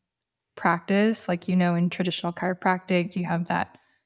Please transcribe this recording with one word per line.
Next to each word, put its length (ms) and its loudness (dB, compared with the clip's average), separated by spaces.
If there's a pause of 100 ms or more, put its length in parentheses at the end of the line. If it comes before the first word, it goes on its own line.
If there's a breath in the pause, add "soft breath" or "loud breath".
(560)
practice. 720 0
Like, 200 -4
you 80 2
know, 180 4
in 160 2
traditional 420 -4
chiropractic, 840 -2
you 100 -2
have 220 -2
that 320 -4 (260)